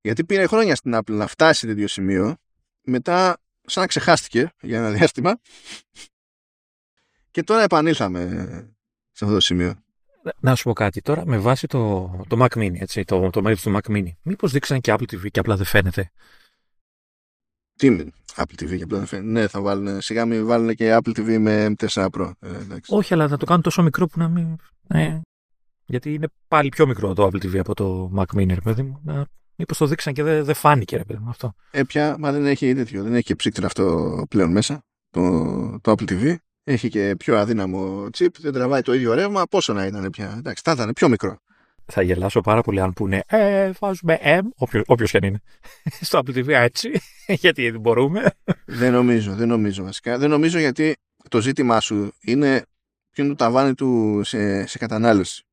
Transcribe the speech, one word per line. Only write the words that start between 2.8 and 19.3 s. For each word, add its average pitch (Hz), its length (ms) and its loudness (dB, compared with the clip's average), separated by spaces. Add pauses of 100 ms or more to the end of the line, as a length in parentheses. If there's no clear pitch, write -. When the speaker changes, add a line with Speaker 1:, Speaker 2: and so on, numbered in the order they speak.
Speaker 1:
μετά 175 560 2 (240)
σαν - 200 -4
να 180 60 0
ξεχάστηκε - 640 0 (100)
για 117 160 -6
ένα 113 120 -2
διάστημα. 156 500 2 (1900)
Και 170 120 -4
τώρα 220 200 4
επανήλθαμε 151 600 2 (880)
σε - 120 -10
αυτό 104 120 2
το 92 60 2
σημείο. 87 320 0 (500)
Speaker 2:
Να, 160 160 -8
να 131 160 4
σου - 80 -6
πω 120 100 -2
κάτι 101 280 -2
τώρα, 160 240 -2
με 127 120 0
βάση 123 300 0
το, 104 400 -2 (200)
το 117 180 0
Mac 120 120 -2
Mini, 92 220 -2
έτσι, 95 240 -6
το, 92 260 0
το 101 120 -2
μέγεθος 107 320 0
του 104 100 2
Mac 107 120 -4
Mini. 92 160 -2 (100)
Μήπως 180 300 -2
δείξαν 135 300 -2
και 117 120 2
Apple 117 180 0
T 92 120 -10
V 101 80 -8
και 107 80 0
απλά 101 160 2
δεν 92 100 -2
φαίνεται; 92 460 2 (1600)
Speaker 1:
Τι 139 140 6
με, 78 220 2 (240)
Apple - 260 -6
T 78 100 -6
V 92 60 -4
και 85 60 -8
απλά 98 140 -4
δεν 98 100 -4
φαίνεται; 101 240 -8